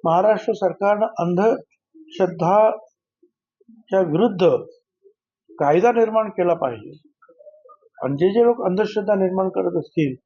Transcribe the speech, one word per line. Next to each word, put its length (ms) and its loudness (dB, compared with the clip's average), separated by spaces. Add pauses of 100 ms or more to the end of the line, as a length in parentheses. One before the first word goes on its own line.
महाराष्ट्र 480 2
सरकारनं 540 -2
अंधश्रद्धाच्या 3000 -4
विरुद्ध 500 2 (1080)
कायदा 340 2
निर्माण 360 0
केला 260 -2
पाहिजे 540 -8 (960)
आणि 160 -4
जे 140 2
जे 120 4
लोक 200 0
अंधश्रद्धा 500 -2
निर्माण 340 0
करत 300 -4
असतील 360 -4 (120)